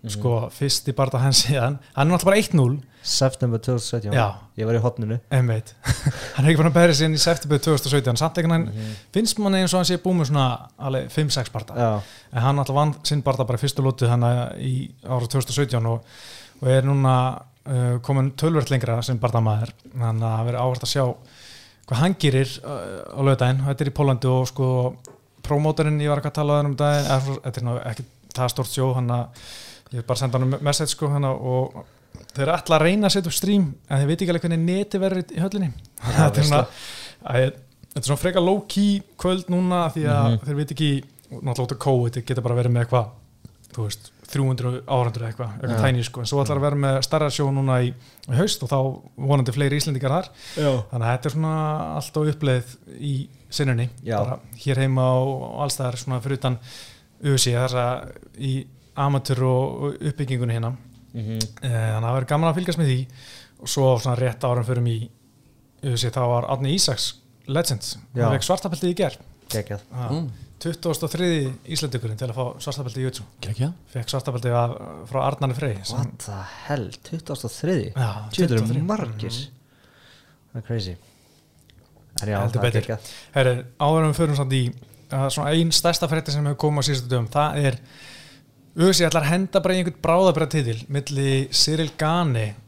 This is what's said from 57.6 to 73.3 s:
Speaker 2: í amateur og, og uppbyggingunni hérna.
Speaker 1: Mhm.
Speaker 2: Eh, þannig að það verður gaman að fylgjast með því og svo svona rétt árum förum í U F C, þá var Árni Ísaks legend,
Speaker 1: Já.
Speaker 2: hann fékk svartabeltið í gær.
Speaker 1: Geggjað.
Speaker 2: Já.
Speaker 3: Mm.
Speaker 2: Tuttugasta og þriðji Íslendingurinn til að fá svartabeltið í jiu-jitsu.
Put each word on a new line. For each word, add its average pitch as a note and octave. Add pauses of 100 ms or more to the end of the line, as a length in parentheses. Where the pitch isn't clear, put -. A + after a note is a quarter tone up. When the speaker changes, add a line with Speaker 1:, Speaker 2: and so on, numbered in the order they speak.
Speaker 2:
í C3+ (420)
amateur C#3
og, C3
og C#3+
uppbyggingunni B2+
hérna. A#2 (400)
Speaker 1:
Mhm. A2+ (240)
Speaker 2:
Eh, C3+
þannig A2
að A2+
það B2+
verður C3
gaman D#3+
að D3+
fylgjast F3
með D#3
því B2+ (540)
og -
svo C#3 (140)
svona B2
rétt B2
árum B2
förum A#2+
í A#2 (840)
U C3+
F A#2
C, B2
þá B2+
var A#2+
Árni C3+
Ísaks D#3+ (340)
legend, C#3 (320)
Speaker 1:
Já. A#2+
Speaker 2:
hann B2+
fékk -
svartabeltið F3+
í F3
gær. F3 (320)
Speaker 1:
Geggjað. G#2 (120)
Speaker 2:
Já. B2
Speaker 3:
Mm. D3+ (340)
Speaker 2:
Tuttugasta E3
og D#3+
þriðji E3 (200)
Íslendingurinn A#2
til B2
að A2+
fá B2+ (140)
svartabeltið C3+
í C3
jiu-jitsu. B2 (180)